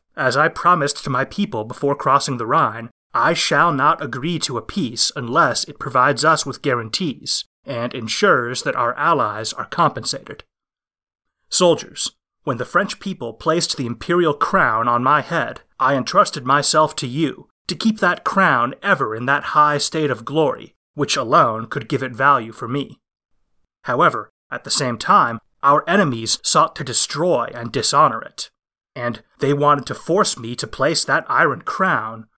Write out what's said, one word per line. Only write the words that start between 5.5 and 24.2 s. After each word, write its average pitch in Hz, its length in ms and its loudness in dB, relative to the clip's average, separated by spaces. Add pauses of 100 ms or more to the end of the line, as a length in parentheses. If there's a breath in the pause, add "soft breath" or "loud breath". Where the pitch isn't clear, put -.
it - 140 -12
provides 139 480 2
us 156 180 4
with 131 160 -8
guarantees 123 840 -4 (200)
and 120 300 -8
ensures 123 720 0
that 135 120 -4
our 120 220 0
allies 113 560 -2
are - 120 -10
compensated. - 800 -4 (1080)
Soldiers, - 600 0 (320)
when 127 140 -4
the 123 60 -6
French - 360 -2
people 147 340 -8
placed 165 420 0
the 127 100 -4
imperial 160 480 0
crown 120 540 2
on 120 140 0
my 143 180 4
head, 139 420 -6 (180)
I 135 160 2
entrusted 143 500 0
myself 147 500 2
to 139 100 -6
you 135 420 -4 (180)
to 180 80 -6
keep 220 240 0
that 175 260 0
crown 139 580 2
ever 135 340 0
in 120 100 -6
that 139 180 2
high 147 340 2
state 151 320 0
of 113 140 -4
glory, 143 500 -2 (200)
which 143 220 -2
alone 120 500 2
could 120 220 -8
give 131 140 -2
it 127 100 -6
value 123 400 2
for 120 160 -10
me. 139 320 -6 (840)
However, 127 460 0 (200)